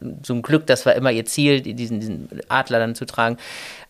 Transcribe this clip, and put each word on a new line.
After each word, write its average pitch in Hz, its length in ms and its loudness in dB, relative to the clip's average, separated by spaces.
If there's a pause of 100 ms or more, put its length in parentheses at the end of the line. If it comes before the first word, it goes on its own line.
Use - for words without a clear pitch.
(220)
so 127 140 -4
ein 120 80 -4
Glück, 156 240 2
das - 180 2
war 123 80 8
immer 131 180 2
Ihr 113 140 -2
Ziel, 143 360 4
die-, 107 120 -6
diesen, 117 260 -4
diesen 107 300 -6 (200)
Adler 127 280 2
dann 113 160 0
zu 120 120 -10
tragen. 117 320 0 (520)